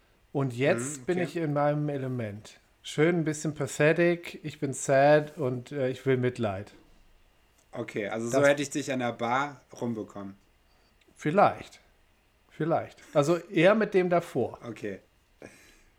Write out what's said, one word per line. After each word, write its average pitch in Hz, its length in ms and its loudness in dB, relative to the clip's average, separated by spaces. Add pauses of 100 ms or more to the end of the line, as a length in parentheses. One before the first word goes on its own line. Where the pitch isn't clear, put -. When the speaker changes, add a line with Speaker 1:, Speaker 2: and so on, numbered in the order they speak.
(320)
Speaker 1:
Und 135 220 -2
jetzt 135 460 0
Speaker 2:
Mhm, 123 40 -20
Speaker 1:
bin 180 140 -2
Speaker 2:
okay. 180 80 -2
Speaker 1:
ich 143 100 -8
in 160 160 -2
meinem 147 360 0
Element. 123 720 -8 (240)
Schön 170 340 2
ein 165 80 0
bisschen 151 300 -4
pathetic, 165 920 0
ich 147 160 -12
bin 143 120 -2
sad 147 680 4
und, 127 340 -4
äh, 139 180 -2
ich - 160 -8
will 131 100 4
Mitleid. 113 560 -2 (1000)
Speaker 2:
Okay, 113 360 -6
also 113 200 -4
so 127 120 0
Speaker 1:
Das 143 80 6
Speaker 2:
hätte 143 140 4
ich 139 80 -8
dich 143 220 -4
an 127 80 -4
der 120 120 -2
Bar 127 480 -4 (180)
rumbekommen. 101 560 -8 (840)
Speaker 1:
Vielleicht. 156 640 0 (680)
Vielleicht. 151 480 -4 (160)
Also 156 240 2
eher 175 380 4
mit 214 180 0
dem 180 160 2
davor. 170 580 -2
Speaker 2:
Okay. 107 340 -10 (1000)